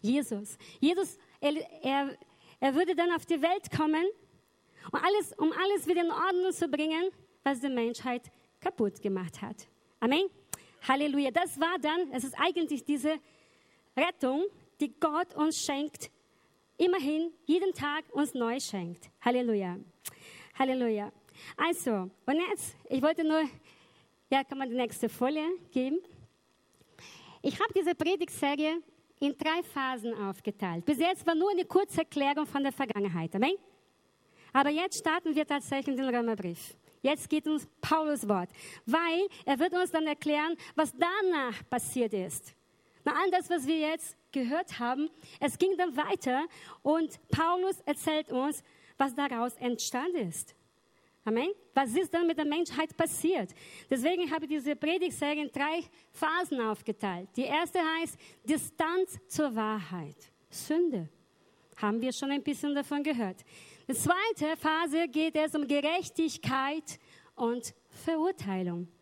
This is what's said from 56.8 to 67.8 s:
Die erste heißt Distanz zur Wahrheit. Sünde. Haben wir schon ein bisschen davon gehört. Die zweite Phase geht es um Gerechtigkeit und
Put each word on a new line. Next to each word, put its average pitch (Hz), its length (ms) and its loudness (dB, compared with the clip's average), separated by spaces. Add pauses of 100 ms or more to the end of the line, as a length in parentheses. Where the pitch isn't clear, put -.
Die 247 80 0
erste 330 360 0
heißt 320 380 -2 (260)
Distanz 330 840 -2
zur 294 260 0
Wahrheit. 185 640 -4 (340)
Sünde. 302 600 0 (680)
Haben 214 260 0
wir 254 100 0
schon 277 200 -4
ein 277 100 0
bisschen 294 320 -2
davon 285 300 -2
gehört. 233 400 -2 (460)
Die 269 40 0
zweite 339 640 2
Phase 320 500 2
geht 311 280 0
es 311 180 0
um 294 140 0
Gerechtigkeit 285 1300 -2 (380)
und 240 380 -2 (160)